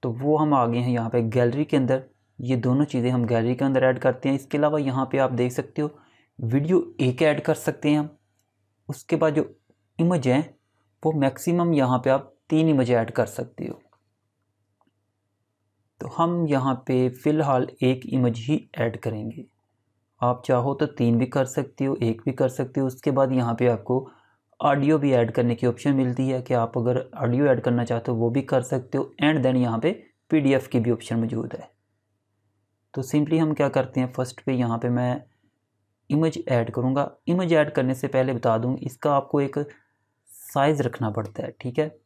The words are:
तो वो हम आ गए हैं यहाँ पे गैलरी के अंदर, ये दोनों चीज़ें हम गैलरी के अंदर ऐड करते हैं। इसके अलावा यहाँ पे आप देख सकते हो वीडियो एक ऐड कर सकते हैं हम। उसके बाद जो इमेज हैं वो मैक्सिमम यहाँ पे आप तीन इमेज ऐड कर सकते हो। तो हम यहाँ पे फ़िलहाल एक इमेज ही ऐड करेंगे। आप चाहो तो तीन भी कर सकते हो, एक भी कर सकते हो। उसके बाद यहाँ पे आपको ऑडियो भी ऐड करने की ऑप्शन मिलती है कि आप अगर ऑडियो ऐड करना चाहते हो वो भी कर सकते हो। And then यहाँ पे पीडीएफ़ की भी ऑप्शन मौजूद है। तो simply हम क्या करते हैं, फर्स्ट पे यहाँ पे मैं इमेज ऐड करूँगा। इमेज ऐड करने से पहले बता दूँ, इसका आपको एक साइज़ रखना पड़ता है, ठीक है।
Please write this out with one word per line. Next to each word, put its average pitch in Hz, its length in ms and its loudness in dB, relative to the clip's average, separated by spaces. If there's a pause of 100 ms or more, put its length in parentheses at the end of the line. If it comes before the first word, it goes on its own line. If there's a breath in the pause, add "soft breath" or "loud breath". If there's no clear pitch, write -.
तो 123 100 -2
वो 143 240 0
हम 151 160 2
आ 127 140 4
गए 120 120 0
हैं 123 120 0
यहाँ 117 180 -2
पे 120 140 2
गैलरी 123 420 2
के 151 120 0
अंदर, 131 260 0 (360)
ये 123 180 -2
दोनों 131 280 2
चीज़ें 127 260 -2
हम 123 140 0
गैलरी 117 300 0
के 135 100 -2
अंदर 131 180 2
ऐड 127 160 2
करते 131 300 0
हैं। 135 60 2
इसके 135 220 -4
अलावा 151 220 2
यहाँ 131 320 -2
पे 139 60 0
आप 131 160 2
देख 123 180 0
सकते 143 300 -6
हो 147 100 -4 (480 soft breath)
वीडियो 143 460 2 (160)
एक 127 200 0
ऐड 151 220 2
कर 160 120 0
सकते 147 340 -4
हैं 151 100 4
हम। 151 180 -6 (720)
उसके - 260 -4
बाद 156 180 2
जो 151 100 2 (560)
इमेज 165 280 2
हैं 131 160 2 (600)
वो 160 100 2
मैक्सिमम 165 600 0
यहाँ 127 260 2
पे 131 100 0
आप 135 240 0 (160)
तीन 160 200 4
इमेज 127 220 2
ऐड 113 200 2
कर 117 140 0
सकते - 400 -10
हो। - 140 -12 (2250)
तो - 80 -10
हम 170 380 0
यहाँ 135 260 0 (140)
पे 127 260 2
फ़िलहाल 143 540 0 (160)
एक 127 240 0
इमेज 123 320 0
ही 131 200 -2 (180)
ऐड 117 220 -2
करेंगे। 110 460 -8 (760)
आप 123 240 0
चाहो 131 280 0
तो 147 140 -2
तीन 117 300 2
भी 123 100 2
कर 131 180 0
सकते - 400 -6
हो, 139 100 0
एक 113 300 -2
भी 131 60 -2
कर 127 180 0
सकते 131 300 -4
हो। 135 80 0
उसके 131 240 -4
बाद 135 200 2
यहाँ 117 280 0
पे 127 80 4
आपको 120 320 0 (640 loud breath)
ऑडियो 143 360 2
भी 139 140 2
ऐड 117 200 4
करने 120 240 2
की 127 120 -2
ऑप्शन 139 260 0
मिलती 131 360 0
है 127 120 -2
कि 131 120 -4
आप 117 240 0
अगर 120 220 0 (180)
ऑडियो 123 280 0
ऐड 123 160 4
करना 120 220 0
चाहते 120 280 -2
हो 117 60 0
वो 117 120 2
भी 131 140 0
कर 135 180 0
सकते 131 360 -4
हो। - 160 -4 (100)
And 151 200 2
then 127 120 2
यहाँ 120 240 0
पे 156 120 0 (400 loud breath)
पीडीएफ़ 135 380 2
की 127 100 0
भी 120 120 0
ऑप्शन 117 280 -4
मौजूद 113 340 -4
है। - 160 -16 (1200)
तो 131 100 -6
simply 151 360 0
हम 156 140 2
क्या 143 160 0
करते 131 300 -2
हैं, 127 140 -2
फर्स्ट - 280 -8
पे 135 120 -2
यहाँ 117 240 0
पे 120 120 -2
मैं 123 320 -2 (880)
इमेज 156 400 0
ऐड 117 220 0
करूँगा। 131 380 0 (180)
इमेज 175 260 2
ऐड 151 180 4
करने 131 240 0
से 135 120 -6
पहले 131 260 0
बता 120 240 0
दूँ, 123 200 -2
इसका 139 380 -2
आपको 139 260 0
एक 139 180 -2 (680 loud breath)
साइज़ 143 540 0
रखना 113 260 -2
पड़ता 104 340 -6
है, - 180 -10
ठीक 123 180 -4
है। 151 120 -2 (140)